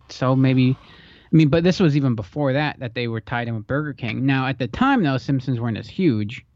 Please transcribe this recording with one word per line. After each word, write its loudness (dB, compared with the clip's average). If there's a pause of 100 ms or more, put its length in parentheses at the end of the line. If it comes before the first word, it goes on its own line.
so 0
maybe, 4
I -6
mean, 6
but 2
this 2
was 4
even 0
before -4
that, -4
that -10
they -4
were -6
tied -6
in -6
with -10
Burger -4
King. -6
Now, 0
at -4
the -4
time, 2
though, 0
Simpsons -2
weren't -4
as -12
huge. -2 (100)